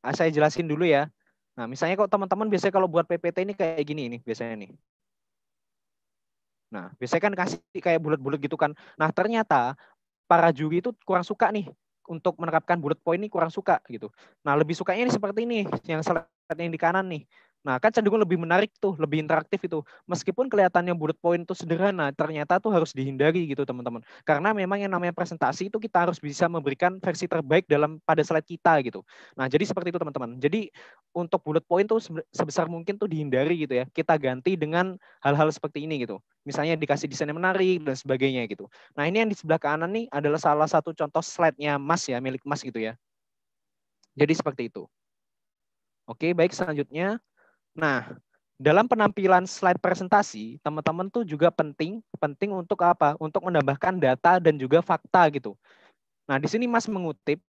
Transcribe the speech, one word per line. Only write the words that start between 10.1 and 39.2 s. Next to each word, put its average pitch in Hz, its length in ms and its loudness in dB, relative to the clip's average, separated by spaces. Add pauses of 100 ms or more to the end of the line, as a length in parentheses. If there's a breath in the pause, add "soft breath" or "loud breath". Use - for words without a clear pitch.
para 170 240 6
juri 156 320 -2
itu 240 160 -4
kurang 180 240 0
suka 208 240 2
nih 202 160 -4 (400)
untuk 165 320 -4
menerapkan 165 400 0
bullet 151 240 -2
point 165 160 0
ini 208 120 -6
kurang 170 200 0
suka 180 400 0
gitu. 110 240 -12 (320 soft breath)
Nah, 143 80 2
lebih 156 240 2
sukanya 202 320 -2
ini 247 40 2
seperti 208 360 -2
ini, 214 160 -2 (240)
yang 156 160 -2
slide 165 560 -4
yang 165 120 -4
di 160 40 -8
kanan 185 320 0
nih. 156 160 -10 (340 soft breath)
Nah, 131 160 -2
kan 214 160 4
cenderung 220 320 4
lebih 175 160 2
menarik 175 400 2
tuh, 190 160 0
lebih 151 240 0
interaktif 160 400 0
itu. 165 240 -6 (240 soft breath)
Meskipun 190 400 -2
kelihatannya 180 480 2
bullet 160 240 -4
point 175 240 0
itu 180 80 -10
sederhana, 175 640 0
ternyata 151 400 -2
tuh 208 160 0
harus 165 240 2
dihindari 143 560 0
gitu, 135 160 -4
teman-teman. 123 320 -8 (240 loud breath)
Karena 170 320 2
memang 196 240 -2
yang 202 80 -4
namanya 180 240 -2
presentasi 170 560 -4
itu 202 80 -10
kita 196 320 0
harus 170 160 -4
bisa 147 240 -2
memberikan 170 560 -2
versi 180 240 -4
terbaik 160 400 0
dalam 151 400 2
pada 151 160 2
slide 156 240 -2
kita 165 320 4
gitu. 113 240 -6 (320 loud breath)
Nah, 131 160 -4
jadi 156 160 2
seperti 180 240 -4
itu, 175 80 -4
teman-teman. 131 400 -6
Jadi 170 320 -2 (400 loud breath)
untuk 175 320 -2
bullet 156 240 0
point 185 160 4
tuh 220 160 2
sebe-, 165 320 -10
sebesar 165 400 -2
mungkin 170 240 -6
tuh 202 160 -4
dihindari 151 560 0
gitu 127 80 -4
ya. 127 160 0
Kita 160 240 0
ganti 135 400 -2
dengan 175 400 -2 (240 soft breath)
hal-hal 151 320 2
seperti 147 320 -8
ini 147 240 -4
gitu. 98 160 -12 (240)
Misalnya 151 320 -2
dikasih 143 320 -2
desain 147 160 -4
yang 160 160 -6
menarik 185 400 2
dan 143 160 -2
sebagainya 131 480 0
gitu. 101 240 -10 (240 soft breath)
Nah, 147 80 -4
ini 180 160 0
yang 226 80 2